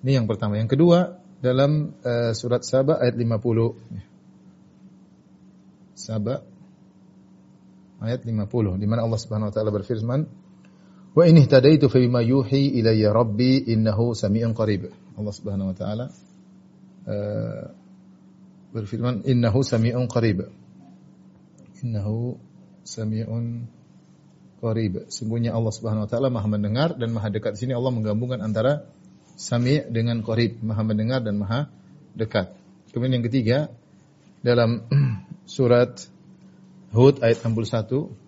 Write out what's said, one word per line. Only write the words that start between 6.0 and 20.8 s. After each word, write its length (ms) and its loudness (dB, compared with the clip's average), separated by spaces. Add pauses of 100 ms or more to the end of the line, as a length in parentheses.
ayat 240 -6
lima 240 -4
puluh, 240 0
di 80 -4
mana 240 0
Allah 100 -2
Subhanahu 320 -6
wa 60 -12
taala 160 -2
berfirman, 560 -4 (880)
"Wa 80 6
in 160 10
ihtadaitu 480 8
fa 160 4
bima 160 2
yuhi 580 0
ilayya 380 4
rabbi 480 2
innahu 480 0
sami'un 400 0
qarib." 400 -2 (220)
Allah 220 -8
Subhanahu 360 -6
wa 60 -8
taala, 280 -6 (1000)
eh, 580 -6 (1120)
berfirman, 500 -6
"Innahu 380 2
sami'un 480 0
qarib." 400 0 (1400)